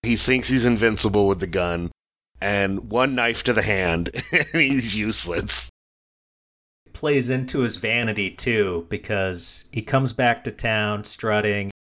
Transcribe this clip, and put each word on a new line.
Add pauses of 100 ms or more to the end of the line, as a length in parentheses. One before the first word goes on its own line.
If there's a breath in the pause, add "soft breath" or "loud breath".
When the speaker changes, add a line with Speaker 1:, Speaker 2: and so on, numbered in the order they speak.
Speaker 1:
He
thinks
he's
invincible
with
the
gun, (500)
and
one
knife
to
the
hand, (120)
<laughs>
and
he's
useless. (1200)
Speaker 2:
Plays
into
his
vanity,
too,
because
he
comes
back
to
town
strutting. (120)